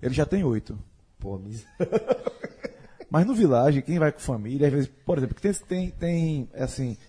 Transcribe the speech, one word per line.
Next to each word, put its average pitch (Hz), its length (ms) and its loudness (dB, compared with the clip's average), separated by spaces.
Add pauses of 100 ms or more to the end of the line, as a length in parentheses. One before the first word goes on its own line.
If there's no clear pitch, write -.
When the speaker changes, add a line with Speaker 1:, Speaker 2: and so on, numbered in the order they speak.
Speaker 1:
Ele 127 120 0
já 147 120 4
tem 196 160 0
oito. 113 340 0 (440)
Speaker 2:
Pô, 98 180 -8
miséria. 104 300 -14 (1400)
Speaker 1:
Mas 160 180 4
no 262 80 2
Village, 139 480 4
quem 165 180 -2
vai 151 100 4
com - 80 -6
família, 127 480 -2
às 139 60 4
vezes, 135 180 0 (140)
por 175 140 0
exemplo, 131 220 -2
tem, 202 120 0
tem, 180 380 -4
tem, 160 580 -2 (100)
assim, 127 380 -4 (120)